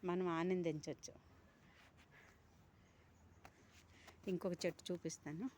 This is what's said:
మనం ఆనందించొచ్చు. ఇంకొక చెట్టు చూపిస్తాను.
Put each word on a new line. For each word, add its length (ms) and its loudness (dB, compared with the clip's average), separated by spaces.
మనం 240 2
ఆనందించొచ్చు. 840 2
ఇంకొక 280 0
చెట్టు 280 0
చూపిస్తాను. 520 -4